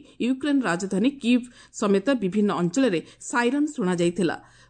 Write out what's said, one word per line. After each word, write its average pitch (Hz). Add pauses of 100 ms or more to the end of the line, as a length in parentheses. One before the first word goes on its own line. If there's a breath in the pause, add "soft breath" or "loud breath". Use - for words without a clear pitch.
(200 soft breath)
ୟୁକ୍ରେନ୍ 262
ରାଜଧାନୀ 196
କିଭ୍ 240 (280 loud breath)
ସମେତ 196 (140)
ବିଭିନ୍ନ 202
ଅଞ୍ଚଳରେ 175 (300 loud breath)
ସାଇରନ୍ 262
ଶୁଣାଯାଇଥିଲା। 175 (320 soft breath)